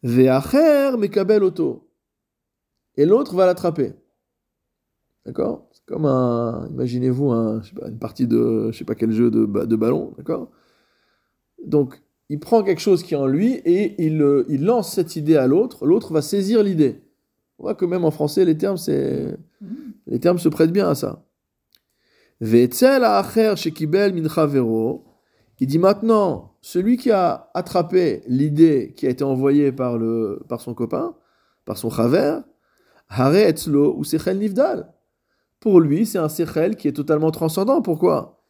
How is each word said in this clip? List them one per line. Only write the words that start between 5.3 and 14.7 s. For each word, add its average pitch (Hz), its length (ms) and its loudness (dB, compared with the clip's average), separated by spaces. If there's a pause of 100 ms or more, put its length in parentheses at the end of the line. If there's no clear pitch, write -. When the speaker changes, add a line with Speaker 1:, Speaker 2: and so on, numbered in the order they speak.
Speaker 1:
C'est - 140 -20
comme - 200 -6
un, 120 680 -2
imaginez-vous 127 600 -2
un, 113 300 -2
je - 80 -20
sais - 60 -20
pas, - 120 -12
une 113 120 -14
partie 113 280 -4
de, 113 440 0
je 113 60 -12
sais - 80 -12
pas 113 100 -6
quel 113 160 -2
jeu 117 180 2
de 110 160 2
ba-, 101 200 -4
de 113 100 0
ballon, 117 420 -2
d'accord ? 170 320 -8 (1120)
Donc, 143 380 -2 (280)
il 147 100 -8
prend 220 240 0
quelque 185 180 -2
chose 180 220 2
qui - 100 -6
est 147 40 -2
en 139 100 0
lui 190 260 0
et 180 500 0
il, 156 180 0
euh, 143 280 4
il 143 160 -2
lance 226 260 0